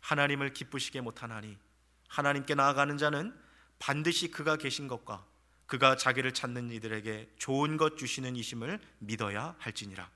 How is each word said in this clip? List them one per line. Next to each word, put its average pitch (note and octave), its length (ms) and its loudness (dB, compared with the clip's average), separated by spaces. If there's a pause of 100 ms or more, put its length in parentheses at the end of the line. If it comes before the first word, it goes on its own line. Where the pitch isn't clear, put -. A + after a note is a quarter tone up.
하나님을 C#3+ 520 2
기쁘시게 C3+ 480 -6
못하나니, A2 560 -10 (520)
하나님께 C#3+ 460 2
나아가는 C#3+ 420 6
자는 D3 380 0 (440)
반드시 D#3+ 520 0
그가 D#3 260 0
계신 C#3+ 320 -4
것과 G#2+ 380 -10 (400)
그가 C3 300 6
자기를 B2+ 380 2
찾는 B2 380 -4
이들에게 G#2+ 680 -6
좋은 D3 400 2
것 D#3 180 2
주시는 B2+ 400 -6
이심을 A#2+ 420 -6 (200)
믿어야 A2 600 -4
할지니라. F#2+ 580 -10